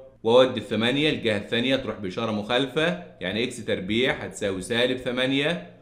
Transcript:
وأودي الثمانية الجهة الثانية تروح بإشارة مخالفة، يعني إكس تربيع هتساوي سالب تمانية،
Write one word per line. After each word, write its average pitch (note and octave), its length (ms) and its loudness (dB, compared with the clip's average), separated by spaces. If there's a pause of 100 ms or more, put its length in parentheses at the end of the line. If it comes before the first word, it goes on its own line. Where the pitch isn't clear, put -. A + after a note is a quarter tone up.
(220)
وأودي A2+ 380 6
الثمانية B2 500 0
الجهة A2 260 0
الثانية A#2+ 400 0
تروح G#2 220 -4
بإشارة G#2+ 320 -4
مخالفة، C3+ 720 0 (180)
يعني G2 240 -2
إكس - 200 -6
تربيع A2 480 0
هتساوي G2 500 -6
سالب A#2+ 360 0
تمانية، C3+ 720 -2 (120)